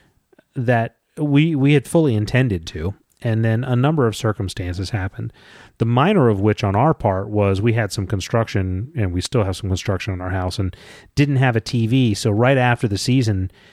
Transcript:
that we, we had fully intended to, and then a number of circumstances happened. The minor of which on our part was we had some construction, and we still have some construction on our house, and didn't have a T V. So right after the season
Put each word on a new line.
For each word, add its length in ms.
that 420
we, 380
we 180
had 160
fully 260
intended 540
to, 260
and 200
then 220
a 100
number 320
of 80
circumstances 760
happened. 420
The 80
minor 420
of 120
which 220
on 140
our 160
part 380
was 320
we 100
had 180
some 160
construction, 880
and 200
we 80
still 220
have 120
some 140
construction 420
on 80
our 80
house, 300
and 180
didn't 220
have 200
a 40
T 260
V. 260
So 180
right 280
after 280
the 120
season 520